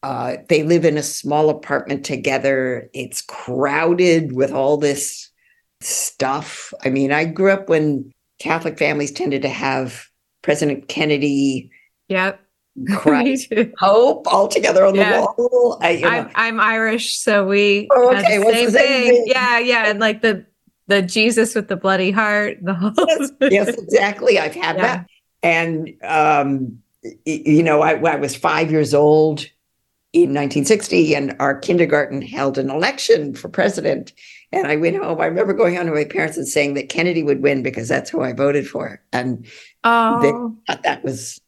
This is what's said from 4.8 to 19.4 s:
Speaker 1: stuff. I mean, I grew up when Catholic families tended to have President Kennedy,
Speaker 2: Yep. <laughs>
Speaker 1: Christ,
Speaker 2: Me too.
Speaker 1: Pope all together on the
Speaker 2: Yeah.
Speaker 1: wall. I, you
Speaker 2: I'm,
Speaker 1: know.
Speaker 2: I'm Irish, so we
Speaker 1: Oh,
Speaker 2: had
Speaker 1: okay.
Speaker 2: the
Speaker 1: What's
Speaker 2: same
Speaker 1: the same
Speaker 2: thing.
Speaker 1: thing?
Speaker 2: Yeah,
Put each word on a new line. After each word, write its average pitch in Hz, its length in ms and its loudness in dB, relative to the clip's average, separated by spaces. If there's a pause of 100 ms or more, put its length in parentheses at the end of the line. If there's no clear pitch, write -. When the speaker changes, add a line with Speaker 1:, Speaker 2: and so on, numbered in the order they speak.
Speaker 1:
stuff. - 920 -6 (100)
I 135 60 0
mean, 135 220 0
I 151 140 0
grew 185 260 2
up 196 180 -2
when 151 420 0 (280)
Catholic 160 380 -4
families 147 340 -2
tended 139 320 -4
to 139 60 -2
have 135 580 -6 (340)
President 147 460 -2
Kennedy, 139 840 -2 (380)
Speaker 2:
Yep. 190 300 -2 (360)
<laughs> 196 200 -4
Speaker 1:
Christ, 262 560 2
Speaker 2:
Me 220 140 2
too. - 140 -14
Speaker 1:
Pope 226 540 4
all 196 140 4
together 190 380 2
on 196 100 4
the 196 60 4
Speaker 2:
Yeah. 208 180 2 (180)
Speaker 1:
wall. 240 440 2
I, 170 100 2
you 165 160 0
Speaker 2:
I'm, 233 180 0
Speaker 1:
know. - 100 -20
Speaker 2:
I'm 226 240 -2
Irish, 220 600 0
so 208 260 2
we 202 460 2
Speaker 1:
Oh, 254 220 6
Speaker 2:
had 214 120 2
Speaker 1:
okay. 214 140 4
Speaker 2:
the 196 60 2
Speaker 1:
What's 226 120 4
Speaker 2:
same 240 80 2
Speaker 1:
the 220 60 2
same 269 160 4
Speaker 2:
thing. 247 260 2
Speaker 1:
thing? 240 140 4
Speaker 2:
Yeah, 247 320 2